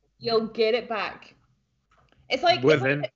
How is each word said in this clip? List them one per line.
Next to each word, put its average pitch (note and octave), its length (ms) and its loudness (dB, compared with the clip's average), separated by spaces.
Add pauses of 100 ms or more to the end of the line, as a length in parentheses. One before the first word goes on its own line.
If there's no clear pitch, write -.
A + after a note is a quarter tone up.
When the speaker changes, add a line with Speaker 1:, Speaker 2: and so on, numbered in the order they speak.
(200)
Speaker 1:
You'll A3+ 280 -2
get A3 280 -2
it A#3 120 -6
back. - 480 -10 (920)
It's C4 140 -2
like, E4+ 200 2
Speaker 2:
With C3+ 220 4
Speaker 1:
it's C#3+ 160 0
like, - 140 -8